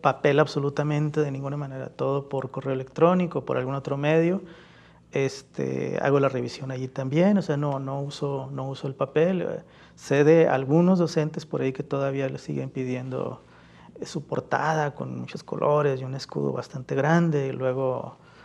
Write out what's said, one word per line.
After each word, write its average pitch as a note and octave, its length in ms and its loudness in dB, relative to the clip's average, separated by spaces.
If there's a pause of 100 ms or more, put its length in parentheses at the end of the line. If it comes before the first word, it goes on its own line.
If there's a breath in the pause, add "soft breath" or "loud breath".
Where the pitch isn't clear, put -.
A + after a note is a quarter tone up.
papel C#3+ 380 4
absolutamente D3 840 2
de C#3+ 100 -2
ninguna C#3 240 -6
manera, C3+ 320 -8
todo C#3 400 -2
por C3 240 -6
correo C3+ 200 -4
electrónico, D#3+ 720 2
por C3 120 0
algún B2+ 180 -2
otro C#3 220 -4
medio, E3 460 2 (680 loud breath)
este, C3+ 920 -4
hago C#3 180 4
la C#3 80 2
revisión C3 420 -6
allí C3 160 -8
también, D3+ 520 2
o F3 40 0
sea, D#3 140 -2
no, C#3+ 240 -2
no C#3 220 -6
uso, C#3 500 -6
no C3+ 160 -6
uso C3+ 180 -8
el C3+ 80 -6
papel. E3 460 0
Eh, - 220 -6 (340 loud breath)
sé C#3 260 2
de D#3+ 260 8
algunos D#3+ 500 4
docentes D#3 480 0
por C#3 160 -4
ahí C3 100 0
que C3+ 100 -6
todavía C#3 460 -2
le C3+ 80 -10
siguen C#3 320 -6
pidiendo, C3 720 -6 (580 loud breath)
eh, - 60 -8
su - 220 -8
portada D3 680 -2
con B2+ 240 -8
muchos B2+ 240 -10
colores D3 600 0
y - 20 -8
un C3 100 -8
escudo C#3 380 -4
bastante C3 420 -8
grande, D3+ 540 4
y C3 40 -6
luego B2+ 640 -4 (260 loud breath)